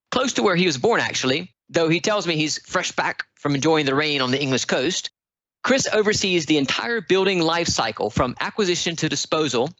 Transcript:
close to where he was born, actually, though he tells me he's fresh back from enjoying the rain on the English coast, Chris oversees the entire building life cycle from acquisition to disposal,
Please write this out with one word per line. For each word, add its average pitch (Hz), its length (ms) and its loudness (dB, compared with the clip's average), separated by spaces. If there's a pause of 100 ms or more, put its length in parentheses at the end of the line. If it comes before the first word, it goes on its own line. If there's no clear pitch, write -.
(100)
close 254 240 0
to 247 80 0
where 196 140 4
he 185 80 2
was 143 140 0
born, 190 220 2
actually, 135 500 -2 (180)
though 165 200 2
he 170 100 2
tells 208 280 0
me 170 100 0
he's 156 220 -2
fresh - 340 -4
back - 320 -4 (100)
from 143 220 -2
enjoying 151 280 2
the 135 120 2
rain 147 240 0
on 127 100 0
the 135 100 0
English 131 260 0
coast, 165 440 -2 (520)
Chris 262 320 0
oversees 196 500 0
the 151 140 2
entire 202 420 -2
building 185 400 2
life 165 280 0
cycle 107 420 -2
from 127 280 -2
acquisition 180 580 -2
to 156 120 -2
disposal, 143 720 -2